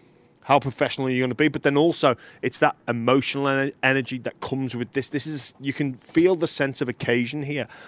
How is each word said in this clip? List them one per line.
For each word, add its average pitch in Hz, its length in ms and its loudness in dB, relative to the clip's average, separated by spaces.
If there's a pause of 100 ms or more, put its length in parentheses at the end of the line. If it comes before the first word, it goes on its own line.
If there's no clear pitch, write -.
(420)
How 139 160 4
professional 135 480 -2
are 131 40 0
you 127 120 0
gonna 123 120 -2
be? 151 140 4
But 143 140 -6
then 143 160 4
also, 151 380 4 (260)
it's 123 160 -2
that - 180 4 (100)
emotional 127 600 2
en-, 135 240 0 (100)
energy 131 360 0
that 117 220 -10
comes 135 360 -6
with 120 160 -6
this. 135 180 -4
This 147 160 -4
is, 151 340 -6
you 135 120 -6
can 139 220 -4
feel 175 420 2
the 156 100 -2
sense 135 360 -2
of 123 60 -4
occasion 123 540 -2
here. 139 240 -6 (220)